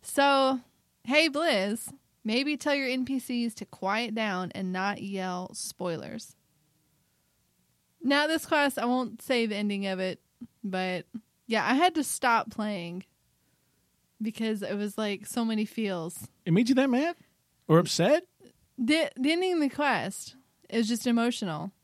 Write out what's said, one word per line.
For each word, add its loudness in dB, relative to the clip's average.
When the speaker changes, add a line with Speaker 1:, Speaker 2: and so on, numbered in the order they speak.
Speaker 1:
So, 2
hey, 4
Blizz, 0
maybe 0
tell 0
your -2
N -2
P -2
Cs -4
to -14
quiet -4
down -2
and -6
not -4
yell -6
spoilers. -8
Now, 4
this 0
quest, 2
I -2
won't -2
say 0
the -4
ending -2
of -2
it, -4
but -4
yeah, 0
I 4
had 4
to 0
stop 2
playing -6
because -2
it -4
was, -4
like, -4
so -2
many 0
feels. -6
Speaker 2:
It 4
made 4
you 6
that 6
mad 2
or 8
upset? 2
Speaker 1:
The, 2
the 2
ending 2
of 2
the 2
quest, -2
it 0
was 2
just -2
emotional. 0